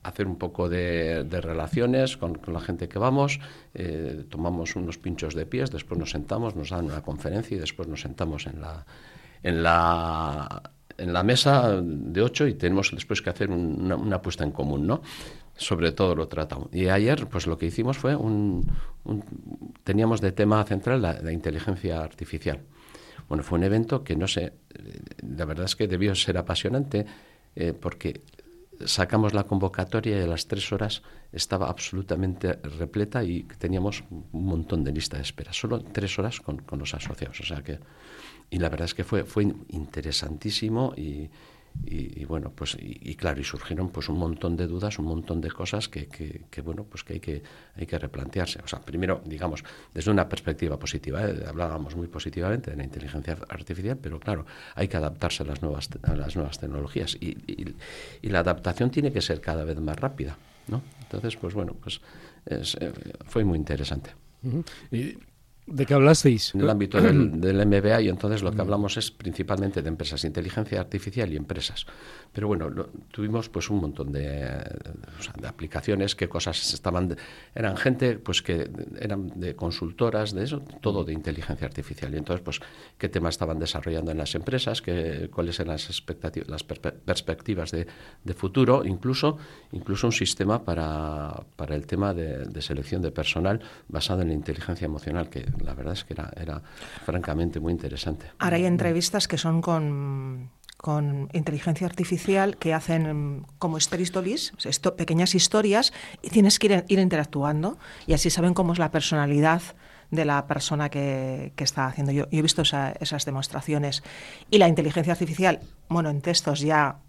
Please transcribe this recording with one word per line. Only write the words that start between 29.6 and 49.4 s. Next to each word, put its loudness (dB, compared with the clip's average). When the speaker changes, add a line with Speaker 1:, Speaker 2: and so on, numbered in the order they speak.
Speaker 1:
y 2
a 2
las -2
tres -4
horas -2
estaba -2
absolutamente -2
repleta -2
y -2
teníamos -2
un -6
montón 0
de 0
lista -4
de -4
espera, -8
solo -2
tres -4
horas -2
con, -6
con -8
los -6
asociados, -8
o -12
sea -6
que, -8
y -2
la 2
verdad -2
es -4
que -4
fue, 0
fue 0
interesantísimo -2
y, -6
y, -6
y -6
bueno, -4
pues, -6
y, -12
y -8
claro, -2
y -6
surgieron -4
pues -6
un 0
montón 0
de 0
dudas, -4
un -2
montón -2
de -4
cosas -4
que, -8
que, -10
que, -10
bueno, -6
pues -14
que -10
hay -6
que, -6
hay -6
que -4
replantearse. -4
O -14
sea, -8
primero, -2
digamos, -4